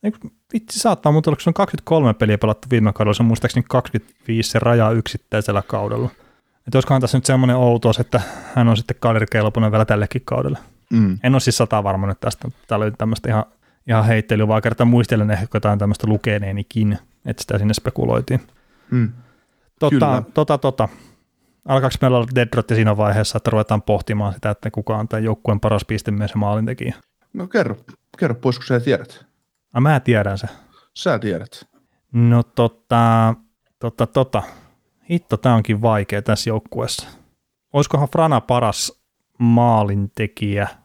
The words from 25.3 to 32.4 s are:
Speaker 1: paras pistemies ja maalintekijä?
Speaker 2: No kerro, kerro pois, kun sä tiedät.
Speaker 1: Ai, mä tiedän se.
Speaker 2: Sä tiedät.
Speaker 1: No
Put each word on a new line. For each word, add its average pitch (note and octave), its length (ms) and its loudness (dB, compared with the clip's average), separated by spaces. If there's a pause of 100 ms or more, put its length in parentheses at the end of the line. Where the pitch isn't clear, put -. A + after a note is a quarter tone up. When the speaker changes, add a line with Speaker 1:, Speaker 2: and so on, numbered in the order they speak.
Speaker 1:
paras G#2+ 240 0
pistemies G#2 460 -4
ja - 60 -6
maalintekijä? A2 580 -2 (380)
Speaker 2:
No F3+ 140 -8
kerro, D#3+ 300 -2 (420)
kerro C#3 160 -2
pois, B2 240 -2
kun - 80 -16
sä B2 140 0
tiedät. A#2+ 440 -4 (480)
Speaker 1:
Ai, B2+ 80 0
mä C#3+ 200 4
tiedän G2+ 380 0
se. - 80 -10 (480)
Speaker 2:
Sä C#3+ 240 -2
tiedät. G2 480 -8 (460)
Speaker 1:
No A#2+ 300 4